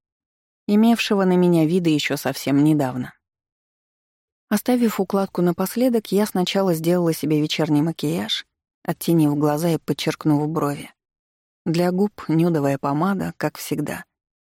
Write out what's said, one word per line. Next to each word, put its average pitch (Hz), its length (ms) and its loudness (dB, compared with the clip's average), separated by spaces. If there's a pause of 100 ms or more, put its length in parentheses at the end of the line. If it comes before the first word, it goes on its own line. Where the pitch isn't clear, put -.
(680)
имевшего 214 560 2
на 185 120 4
меня 175 300 4
виды 170 240 0
еще 143 260 -2
совсем 139 460 -2
недавно. 139 520 0 (1300)
Оставив 233 520 0
укладку 190 420 -2
напоследок, 214 680 0
я 202 140 2
сначала 190 460 0
сделала 170 400 2
себе 151 280 0
вечерний 151 420 0
макияж, 165 640 -4 (380)
оттенив 160 520 2
глаза 151 340 0
и 160 80 0
подчеркнув 151 720 -2
брови. 147 460 -6 (720)
Для 175 260 0
губ — 196 200 0 (160)
нюдовая 160 480 2
помада, 170 640 -2
как - 180 -4
всегда. 151 480 -6 (520)